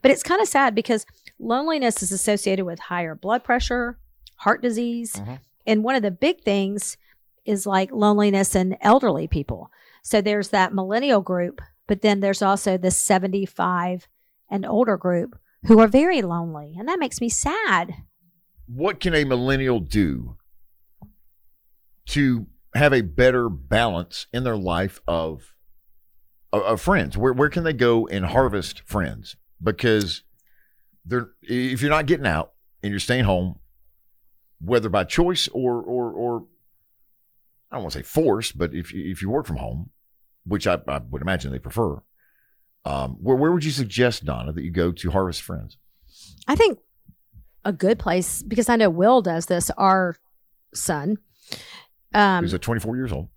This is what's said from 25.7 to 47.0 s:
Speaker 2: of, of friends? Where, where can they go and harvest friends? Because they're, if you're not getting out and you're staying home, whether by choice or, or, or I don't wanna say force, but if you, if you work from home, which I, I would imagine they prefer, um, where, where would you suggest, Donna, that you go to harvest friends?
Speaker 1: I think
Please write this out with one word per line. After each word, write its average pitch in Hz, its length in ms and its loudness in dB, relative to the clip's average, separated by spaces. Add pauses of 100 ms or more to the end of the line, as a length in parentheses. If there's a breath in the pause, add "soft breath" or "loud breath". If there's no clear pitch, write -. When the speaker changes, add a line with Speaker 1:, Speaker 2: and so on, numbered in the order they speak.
Speaker 2:
of, 104 100 0
of 104 180 0
friends? 98 360 0
Where, 123 160 2
where 139 160 2
can 170 160 -4
they 160 80 0
go 117 340 4
and 92 200 -4
harvest 104 540 -2
friends? 65 560 -6 (260)
Because 107 600 0 (840)
they're, 113 260 -4 (120)
if 127 380 -4
you're 143 100 0
not 156 160 2
getting 139 200 2
out 80 260 -2 (300)
and 101 80 -4
you're 101 100 -2
staying 123 240 0
home, 92 340 0 (1000)
whether 107 280 0
by 92 160 2
choice 175 440 0
or, 123 320 -2
or, 120 320 -4
or 117 340 -4 (1200)
I - 60 -12
don't 107 80 -8
wanna 78 80 -8
say 71 100 -10
force, 117 500 0
but 78 220 -4
if 85 180 -8
you, 87 180 -8
if 92 120 -8
you 98 80 -4
work 123 160 -4
from 82 100 -6
home, 62 340 -8 (540)
which 95 220 -4
I, 90 200 2
I 71 120 -4
would 64 240 -10
imagine 76 300 -4
they 65 60 -8
prefer, 78 440 -4 (840)
um, 67 340 -4
where, 127 160 2
where 151 160 2
would 165 120 0
you 156 60 -2
suggest, 123 540 0
Donna, 69 280 -6
that 80 100 -6
you 82 80 -6
go 87 220 0
to 85 180 -4
harvest 92 320 -2
friends? 52 360 -12 (680 loud breath)
Speaker 1:
I 285 80 0
think 427 260 2 (840)